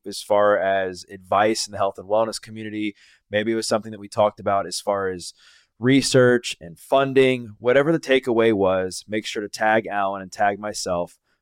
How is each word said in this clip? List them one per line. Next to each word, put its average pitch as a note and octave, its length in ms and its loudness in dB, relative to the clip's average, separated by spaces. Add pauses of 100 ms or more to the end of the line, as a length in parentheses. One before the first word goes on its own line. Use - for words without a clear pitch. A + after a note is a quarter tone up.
as G2+ 160 -10
far G#2 360 4
as F#2+ 540 -2
advice G2 560 0
in G#2 40 -16
the G2+ 60 -12
health G2 200 -2
and F#2 100 -16
wellness A2 340 0
community. G#2+ 540 -8 (340)
Maybe G#2+ 220 -2
it A2+ 40 0
was A2 120 -4
something A2 240 -2
that G#2 80 -16
we G2+ 80 -18
talked G#2 320 0
about G2 260 -2
as F2 140 -10
far G2 300 -2
as F2+ 240 -10 (460)
research B2 840 4
and E2+ 180 -20
funding. C3 800 2
Whatever C3+ 320 2
the D#3+ 80 0
takeaway A#2 540 2
was, F#2 540 0
make G#2+ 180 -6
sure - 160 -8
to G2+ 80 -10
tag A2 360 0
Alan G2 360 -4
and F#2 100 -16
tag G2+ 280 -2
myself F#2 580 -6 (240)